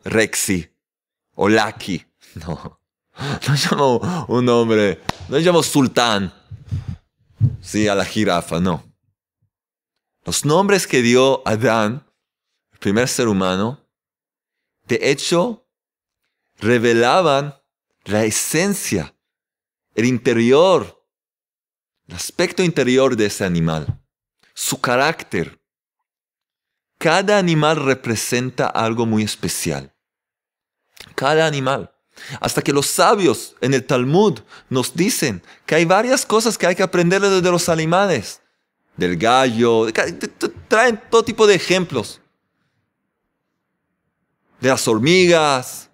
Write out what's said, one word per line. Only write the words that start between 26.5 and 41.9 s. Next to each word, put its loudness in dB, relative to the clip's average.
Cada 2
animal 2
representa -2
algo -2
muy 0
especial. -6
Cada 2
animal. -4
Hasta -4
que -2
los 0
sabios 0
en 0
el -2
Talmud 2
nos -4
dicen -2
que -2
hay 2
varias 0
cosas 0
que -2
hay 0
que -2
aprenderle 2
de 2
los 0
animales. 0
Del -2
gallo, 2
de -4
ca-, -2
t-, -10
t-, -8
traen 2
todo 4
tipo 2
de 8
ejemplos. -2